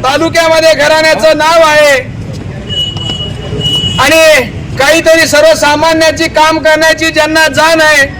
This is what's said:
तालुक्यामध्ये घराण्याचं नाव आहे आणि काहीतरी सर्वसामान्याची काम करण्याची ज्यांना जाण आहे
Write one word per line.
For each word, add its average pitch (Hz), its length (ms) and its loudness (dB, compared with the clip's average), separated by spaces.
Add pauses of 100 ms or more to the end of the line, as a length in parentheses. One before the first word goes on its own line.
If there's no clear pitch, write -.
तालुक्यामध्ये 320 680 0
घराण्याचं 311 640 2
नाव 320 260 2
आहे 302 300 4 (2000)
आणि 302 480 2 (300)
काहीतरी 320 500 2
सर्वसामान्याची 311 1000 0
काम 311 320 0
करण्याची 320 500 0
ज्यांना 311 380 0
जाण 320 340 0
आहे 302 240 2 (140)